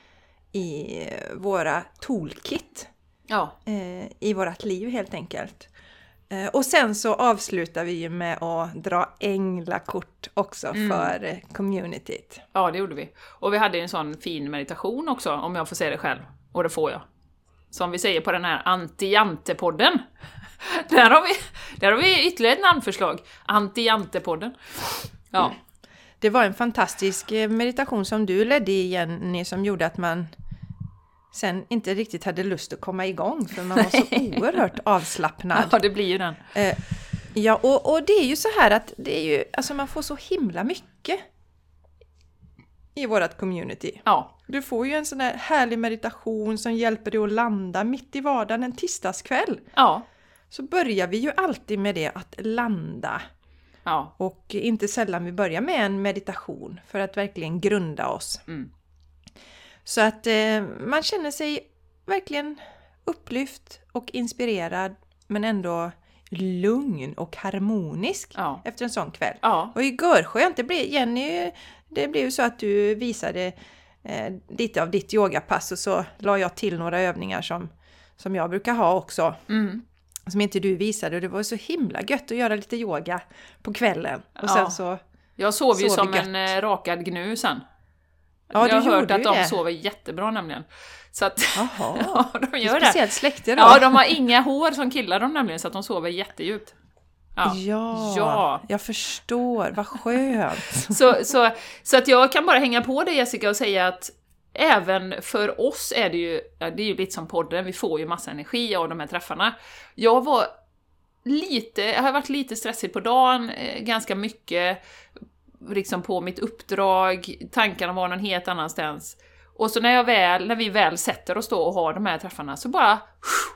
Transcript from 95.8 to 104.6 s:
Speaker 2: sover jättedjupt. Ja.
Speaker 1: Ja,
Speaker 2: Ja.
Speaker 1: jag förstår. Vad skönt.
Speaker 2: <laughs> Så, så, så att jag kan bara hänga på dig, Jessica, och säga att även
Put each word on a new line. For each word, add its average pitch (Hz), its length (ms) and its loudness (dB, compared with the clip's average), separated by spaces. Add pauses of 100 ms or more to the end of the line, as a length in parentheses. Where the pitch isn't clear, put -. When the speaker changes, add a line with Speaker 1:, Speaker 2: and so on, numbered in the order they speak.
Speaker 2:
sover 175 260 -4
jättedjupt. 190 640 -8 (600)
Ja. 190 200 0
Speaker 1:
Ja, 214 640 -4
Speaker 2:
Ja. 202 520 2
Speaker 1:
jag 202 120 -2
förstår. 240 920 -2
Vad 208 120 -4
skönt. 226 760 0
Speaker 2:
<laughs> - 340 -4
Så, 254 260 10
så, 240 260 6 (340)
så - 140 6
att 262 100 6
jag 262 240 8
kan 302 140 2
bara 302 140 8
hänga 240 220 2
på 262 220 0
dig, 349 120 0
Jessica, 240 340 0
och 208 60 0
säga 196 320 2
att - 220 -6 (440)
även 190 680 2